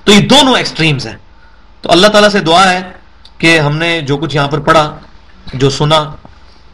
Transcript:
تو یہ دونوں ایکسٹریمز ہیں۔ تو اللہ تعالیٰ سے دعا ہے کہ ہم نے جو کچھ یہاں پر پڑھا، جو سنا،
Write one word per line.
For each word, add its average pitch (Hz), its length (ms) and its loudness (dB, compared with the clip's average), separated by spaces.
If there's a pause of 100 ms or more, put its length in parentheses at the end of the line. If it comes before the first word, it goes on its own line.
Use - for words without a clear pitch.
تو 196 80 4
یہ 208 80 6
دونوں 254 360 2
ایکسٹریمز 151 500 -4
ہیں۔ 104 100 -14 (680)
تو - 100 0
اللہ 180 140 4
تعالیٰ 208 240 4
سے 202 100 -2
دعا 180 320 2
ہے 185 100 -4 (560)
کہ 165 200 2
ہم 147 180 -2
نے 165 240 -4
جو 143 160 -4
کچھ 143 200 -6
یہاں 143 120 -2
پر 151 100 -4
پڑھا، 151 400 0 (560)
جو 131 160 0
سنا، 151 420 -2 (600)